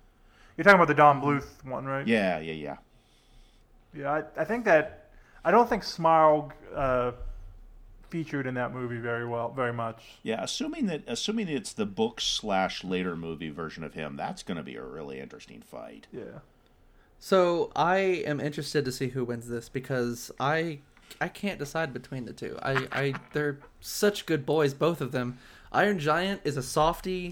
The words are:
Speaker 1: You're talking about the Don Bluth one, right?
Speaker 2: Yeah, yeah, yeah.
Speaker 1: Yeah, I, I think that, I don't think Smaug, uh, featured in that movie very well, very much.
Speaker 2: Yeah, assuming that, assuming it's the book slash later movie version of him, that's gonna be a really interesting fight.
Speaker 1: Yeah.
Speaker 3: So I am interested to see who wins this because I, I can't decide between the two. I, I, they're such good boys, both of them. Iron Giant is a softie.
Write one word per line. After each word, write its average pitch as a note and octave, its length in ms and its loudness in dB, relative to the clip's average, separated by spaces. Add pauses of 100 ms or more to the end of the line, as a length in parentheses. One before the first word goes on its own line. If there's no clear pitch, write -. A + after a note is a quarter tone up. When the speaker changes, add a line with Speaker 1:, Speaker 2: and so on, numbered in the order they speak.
(580)
Speaker 1:
You're D#3+ 60 0
talking G3 120 12
about F3 140 8
the D3 40 6
Don C#3+ 280 8
Bluth C#3 440 -2
one, C3+ 200 -8
right? C3+ 220 -4
Speaker 2:
Yeah, F#2+ 320 2
yeah, D#2+ 140 -6
yeah. D2 240 -8 (1160)
Speaker 1:
Yeah, C#3+ 160 -4 (260)
I, D#3+ 40 0
I D#3 40 -2
think A3+ 200 -2
that, D#3+ 420 4 (360)
I E3+ 80 2
don't A#3 160 8
think A#3+ 160 0
Smaug, D#3 680 6 (220)
uh, B2+ 400 0 (960)
featured D3+ 360 -6
in B2+ 80 -6
that B2 200 -4
movie B2 240 -6
very A#2 300 -4
well, A#2 240 -4
very B2 220 -2
much. A2+ 300 -6 (180)
Speaker 2:
Yeah, - 220 -4
assuming D#4 420 -4
that, E3 220 -2
assuming A3 420 -2
it's C3 240 -4
the G#2+ 140 -2
book A2 340 -2
slash F#2+ 600 0
later F#2 320 -2
movie E2 340 -8
version D#2+ 340 -10
of D2 120 -12
him, D2 200 -8
that's D#2+ 280 -8
gonna E2 200 -8
be C2 120 -12
a A#1 80 -12
really C2+ 360 -10
interesting A#1 420 -16
fight. A1+ 520 -16
Speaker 1:
Yeah. - 260 -14 (800)
Speaker 3:
So F3 560 4
I E3+ 220 2
am F3+ 420 0
interested C#3+ 460 -2
to B2+ 60 -4
see C3 180 -2
who B2+ 160 -4
wins A#2 240 -6
this A#2 180 -6
because B2 720 -4
I, D#3 400 -2 (400)
I D#3+ 80 -4
can't F#3+ 320 -6
decide D3 340 -4
between B2 320 -8
the - 80 -12
two. - 280 -10
I, C3+ 300 -2
I, C3+ 220 -2 (200)
they're D3 260 -2 (220)
such - 440 -2
good D3+ 200 0
boys, D3 280 2
both D#3 280 0
of B2+ 100 -6
them. B2 260 -4 (360)
Iron F#3+ 260 4
Giant F3 460 0
is C#3 120 -2
a B2+ 60 -4
softie. F3 680 0